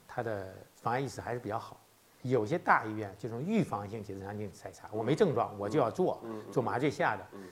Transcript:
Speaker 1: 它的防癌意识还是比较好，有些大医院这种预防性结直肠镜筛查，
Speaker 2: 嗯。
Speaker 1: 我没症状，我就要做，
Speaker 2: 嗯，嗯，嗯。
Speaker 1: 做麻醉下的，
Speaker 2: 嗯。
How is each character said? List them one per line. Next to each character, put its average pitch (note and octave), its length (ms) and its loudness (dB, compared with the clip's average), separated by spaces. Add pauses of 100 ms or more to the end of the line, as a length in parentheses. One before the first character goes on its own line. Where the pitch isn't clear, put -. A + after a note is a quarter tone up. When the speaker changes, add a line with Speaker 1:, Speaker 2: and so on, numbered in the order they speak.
Speaker 1:
它 - 160 -6
的 G2 320 -4 (220)
防 - 180 -2
癌 B2+ 60 2
意 C#3 80 0
识 - 140 -8
还 A2+ 120 -4
是 B2 60 -2
比 A#2 80 -8
较 G#2+ 100 0
好， - 220 -10 (440)
有 B2 220 4
些 C#3 120 0
大 E3 280 4
医 G#2+ 100 -4
院 G#2 220 -6
这 A#2+ 120 -8
种 A#2 120 -6
预 G3 220 4
防 G2+ 260 -2
性 G#2+ 140 -8
结 G2 100 -10
直 G2 80 -8
肠 G#2 160 -6
镜 G#2 140 -6
筛 - 200 -14
查， - 200 -18
Speaker 2:
嗯。 A2 80 -2
Speaker 1:
我 - 20 2
没 B2 140 4
症 F#3+ 180 6
状， G2 240 0
我 G2+ 120 -2
就 D3+ 100 4
要 A#2 100 6
做， E3+ 340 0
Speaker 2:
嗯， A2+ 100 -8
嗯， G#2+ 120 -8
嗯。 - 60 -12
Speaker 1:
做 C#3 100 2
麻 A2 160 2
醉 D#3 140 4
下 C3+ 240 2
的， F#2+ 160 -8
Speaker 2:
嗯。 G2 100 -14 (100)